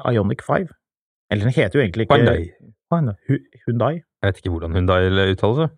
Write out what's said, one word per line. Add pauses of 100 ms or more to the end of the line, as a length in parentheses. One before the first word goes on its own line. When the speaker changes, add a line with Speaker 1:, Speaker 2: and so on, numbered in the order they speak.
Speaker 1:
Ioniq
five. (640)
Eller
den
heter
jo
egentlig
ikke
Speaker 2:
Hyundai. (420)
Speaker 1:
Hyundai. (120)
Hu-, (220)
Hyundai. (280)
Speaker 2:
Jeg
vet
ikke
hvordan
Hyundai
uttaler
seg.